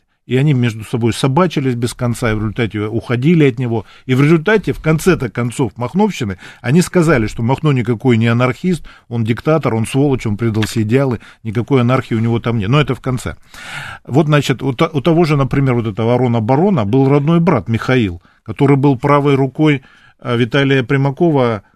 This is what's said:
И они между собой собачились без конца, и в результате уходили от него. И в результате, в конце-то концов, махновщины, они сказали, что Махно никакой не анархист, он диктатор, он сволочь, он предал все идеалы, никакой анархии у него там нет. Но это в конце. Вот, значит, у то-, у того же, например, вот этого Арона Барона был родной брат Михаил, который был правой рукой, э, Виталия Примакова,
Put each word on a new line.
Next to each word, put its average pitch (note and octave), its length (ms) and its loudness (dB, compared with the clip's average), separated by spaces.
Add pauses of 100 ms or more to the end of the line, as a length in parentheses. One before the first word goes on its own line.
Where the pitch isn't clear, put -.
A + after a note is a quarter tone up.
(260)
И B2 120 -2
они D3 160 2
между A#2 300 -2
собой A#2 280 -2
собачились C3+ 640 0
без A#2+ 180 -4
конца, A#2+ 380 -4
и G#2+ 40 0
в G#2+ 40 -4
результате G#2+ 420 -4
уходили B2 640 0
от C3 140 0
него. A#2 260 -4 (220)
И C3 80 0
в B2+ 80 4
результате, E3 500 2
в - 80 -6
конце-то D#3 480 0
концов, A#2+ 480 -4
махновщины, B2 640 -2 (240)
они C3+ 180 2
сказали, D#3 460 2
что - 160 -8
Махно C3+ 300 0
никакой B2 440 2
не A2+ 100 2
анархист, B2 580 0 (240)
он A#2 160 -4
диктатор, C3 500 0
он A2+ 120 -2
сволочь, C3+ 400 0
он G#2 120 -2
предал A2 240 0
все A2 180 -2
идеалы, A#2 400 0 (220)
никакой A#2 400 0
анархии B2 320 0
у A2 60 0
него A#2 200 0
там A#2 180 -2
нет. G2+ 120 -2
Но D3 100 4
это C3 140 -2
в - 60 -12
конце. B2+ 360 -6 (720)
Вот, D3 200 2
значит, C#3+ 360 0
у C3+ 100 -2
то-, D#3+ 180 0
у C#3+ 120 -2
того E3+ 220 4
же, D3+ 120 0
например, C3+ 380 0
вот A#2 140 -2
этого A2+ 260 0
Арона A#2+ 260 0
Барона C3+ 460 0
был C3 200 2
родной D3 340 2
брат D#3+ 280 0
Михаил, A2+ 540 -2 (220)
который C#3 340 2
был C#3 180 2
правой C#3+ 380 2
рукой, C3+ 480 0 (380)
э, B2 180 -4
Виталия C3+ 440 2
Примакова, C3+ 800 0 (120)